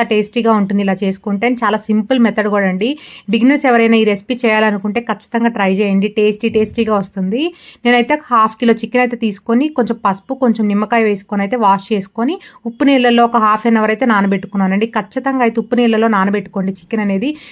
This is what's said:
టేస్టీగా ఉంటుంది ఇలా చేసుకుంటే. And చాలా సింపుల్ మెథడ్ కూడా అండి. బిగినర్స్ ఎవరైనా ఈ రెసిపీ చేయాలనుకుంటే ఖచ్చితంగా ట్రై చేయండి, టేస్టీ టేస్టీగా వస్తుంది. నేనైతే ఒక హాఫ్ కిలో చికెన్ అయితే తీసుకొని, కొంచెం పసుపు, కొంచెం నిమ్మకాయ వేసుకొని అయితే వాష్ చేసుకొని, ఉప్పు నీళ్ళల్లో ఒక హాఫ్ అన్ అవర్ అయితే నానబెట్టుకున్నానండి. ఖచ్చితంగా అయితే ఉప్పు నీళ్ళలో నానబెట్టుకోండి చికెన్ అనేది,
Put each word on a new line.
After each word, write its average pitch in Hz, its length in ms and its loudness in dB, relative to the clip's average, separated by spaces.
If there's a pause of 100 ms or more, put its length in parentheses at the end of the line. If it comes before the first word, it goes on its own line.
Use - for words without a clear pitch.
(120)
టేస్టీగా 220 480 0
ఉంటుంది 202 260 0
ఇలా 190 180 0
చేసుకుంటే. 196 480 -4
And 240 120 -4
చాలా 214 160 0 (100)
సింపుల్ 220 380 0
మెథడ్ 214 280 -2
కూడా 196 160 0
అండి. 190 180 -2 (460)
బిగినర్స్ 262 360 2
ఎవరైనా 226 320 4
ఈ - 80 0
రెసిపీ 202 340 -4
చేయాలనుకుంటే 214 680 0
ఖచ్చితంగా 233 480 -2
ట్రై 190 120 0 (100)
చేయండి, 196 280 0 (120)
టేస్టీ 214 360 0
టేస్టీగా 214 440 0
వస్తుంది. 196 420 -4 (420)
నేనైతే 240 340 2
ఒక - 60 -18 (100)
హాఫ్ 220 280 2
కిలో 233 200 4
చికెన్ 247 240 0
అయితే 240 180 -8
తీసుకొని, 233 420 -2 (120)
కొంచెం 240 280 -2
పసుపు, 202 380 -4
కొంచెం 226 260 0
నిమ్మకాయ 214 400 0
వేసుకొని 202 360 -4
అయితే 240 200 -4
వాష్ 196 260 0
చేసుకొని, 226 440 -4 (340)
ఉప్పు 233 200 -4
నీళ్ళల్లో 240 400 4
ఒక 233 160 0
హాఫ్ 214 240 0
అన్ 226 120 2
అవర్ 220 140 0
అయితే 240 180 -2
నానబెట్టుకున్నానండి. 196 580 -2 (220)
ఖచ్చితంగా 254 500 -4
అయితే 233 160 0
ఉప్పు 226 160 -4
నీళ్ళలో 226 380 2
నానబెట్టుకోండి 190 640 -2
చికెన్ 220 240 -6
అనేది, 202 260 -2 (220)